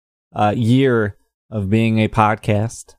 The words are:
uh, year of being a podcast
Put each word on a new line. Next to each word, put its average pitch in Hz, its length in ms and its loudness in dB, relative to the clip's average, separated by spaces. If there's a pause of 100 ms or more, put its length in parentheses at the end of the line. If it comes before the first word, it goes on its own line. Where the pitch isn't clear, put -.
(340)
uh, 104 220 0
year 117 640 2 (340)
of 101 180 -6
being 110 300 2
a 107 80 2
podcast 107 920 -2